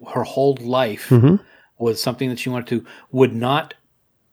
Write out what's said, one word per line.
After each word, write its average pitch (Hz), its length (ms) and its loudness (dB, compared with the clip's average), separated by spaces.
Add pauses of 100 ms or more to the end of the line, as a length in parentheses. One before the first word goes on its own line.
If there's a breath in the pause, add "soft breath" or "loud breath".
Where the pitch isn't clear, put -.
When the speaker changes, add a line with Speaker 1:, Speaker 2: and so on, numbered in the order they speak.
(120)
Speaker 1:
her 120 120 -4
whole 135 360 0
life 120 480 -4
Speaker 2:
Mm-hmm. 135 280 6 (420 soft breath)
Speaker 1:
was 113 240 -2
something 127 280 -4
that 120 80 -8
she - 120 -8
wanted 123 180 -8
to, 117 160 -4 (280 loud breath)
would 127 220 2
not 131 380 -2 (600)